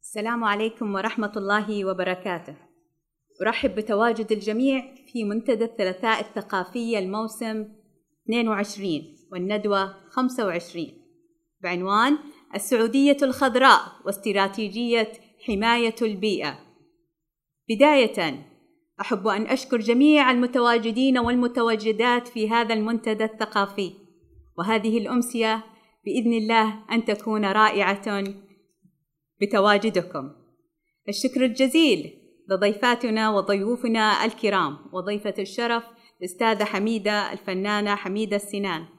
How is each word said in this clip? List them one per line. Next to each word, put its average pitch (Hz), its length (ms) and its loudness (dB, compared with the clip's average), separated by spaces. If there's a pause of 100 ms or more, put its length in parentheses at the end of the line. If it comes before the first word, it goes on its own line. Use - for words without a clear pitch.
(100)
السلام 226 340 -6
عليكم 214 500 -2
ورحمة 208 420 -4
الله 202 480 -2
وبركاته. 180 720 -4 (840)
أرحب 220 320 -2
بتواجد 214 580 0
الجميع 240 640 -2 (180)
في 226 120 -4
منتدى 220 400 0
الثلاثاء 220 560 -2
الثقافي 208 800 -4
الموسم 214 680 -6 (560)
اثنين 226 240 0
وعشرين 202 680 -4 (160)
والندوة 196 640 -2 (140)
خمسة 254 380 -2
وعشرين 170 460 -6 (680)
بعنوان 196 580 2 (360)
السعودية 254 680 4
الخضراء 254 580 6 (260)
واستراتيجية 214 1040 0 (340)
حماية 226 560 0
البيئة. 196 560 -2 (1080)
بداية، 220 800 2 (540)
أحب 202 280 -2
أن 208 180 -2
أشكر 262 320 -2
جميع 262 520 6
المتواجدين 247 880 2
والمتواجدات 240 1120 0
في 214 200 -2
هذا 226 260 0
المنتدى 220 500 -2
الثقافي، 208 680 -4 (680)
وهذه 220 400 0
الأمسية 226 680 -2 (400)
بإذن 233 280 0
الله 220 600 0
أن 226 120 0
تكون 214 400 -2
رائعة 202 800 2 (1160)
بتواجدكم. 196 880 2 (800)
الشكر 247 360 0
الجزيل 254 680 2 (360)
لضيفاتنا 220 840 0
وضيوفنا 214 920 0
الكرام، 190 540 -2 (140)
وضيفة 202 460 -6
الشرف 233 460 -4 (360)
الأستاذة 208 440 0
حميدة، 208 680 -2
الفنانة 202 600 -2
حميدة 202 420 -4
السنان 196 500 -6 (120)